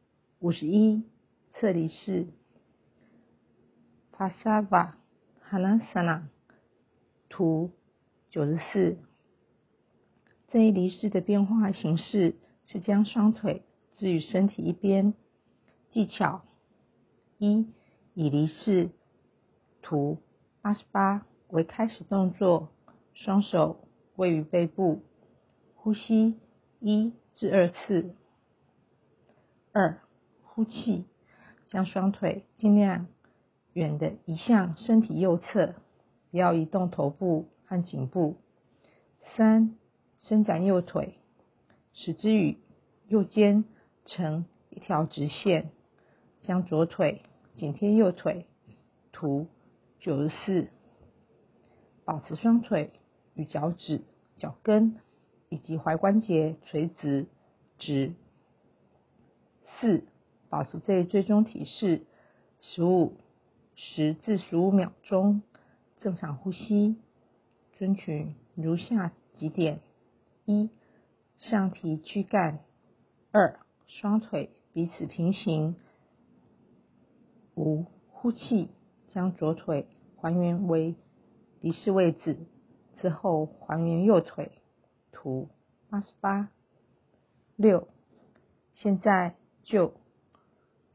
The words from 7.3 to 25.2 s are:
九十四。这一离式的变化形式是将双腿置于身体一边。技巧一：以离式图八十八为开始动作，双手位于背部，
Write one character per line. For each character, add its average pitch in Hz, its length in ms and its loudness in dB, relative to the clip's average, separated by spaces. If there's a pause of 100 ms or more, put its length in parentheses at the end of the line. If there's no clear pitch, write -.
九 156 140 -2
十 151 120 0
四。 175 420 0 (1500)
这 226 180 6
一 220 40 6
离 185 200 2
式 208 180 -6
的 196 140 -2
变 202 240 2
化 208 260 2
形 156 240 -2
式 180 380 2 (300)
是 - 140 -10
将 202 280 2
双 214 260 4
腿 202 300 -4 (300)
置 190 200 -2
于 165 80 0
身 196 280 2
体 - 140 -8
一 170 100 -2
边。 196 420 2 (760)
技 214 160 0
巧 175 360 -4 (960)
一： 214 340 0 (420)
以 156 140 -2
离 147 180 0
式 175 440 0 (920)
图 151 360 -4 (420)
八 208 140 -2
十 - 160 -16
八 196 360 0 (220)
为 165 160 0
开 220 220 -4
始 - 180 -8
动 190 280 0
作， 165 380 2 (420)
双 196 300 0
手 165 380 0 (360)
位 180 160 0
于 156 100 0
背 170 240 0
部， 156 360 -2 (720)